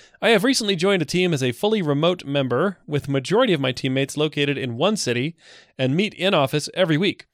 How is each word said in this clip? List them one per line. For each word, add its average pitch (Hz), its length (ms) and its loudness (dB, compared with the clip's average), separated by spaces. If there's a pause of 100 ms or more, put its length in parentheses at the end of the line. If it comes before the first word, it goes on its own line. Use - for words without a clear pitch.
(220)
"I 202 80 2
have 208 140 4
recently 220 320 0
joined 185 260 2
a 147 40 -2
team 175 280 0
as 131 100 -2
a 127 80 0
fully 214 300 0
remote 160 440 0
member, 139 640 -2
with 147 200 -4
majority 156 460 0
of 139 80 0
my 131 100 -2
teammates 135 460 -4
located 147 400 -2
in 120 200 -6
one 196 200 0
city 131 380 -2 (420)
and 131 180 0
meet 196 200 0
in 190 180 0
office 147 400 0
every 170 240 2
week. 190 360 -2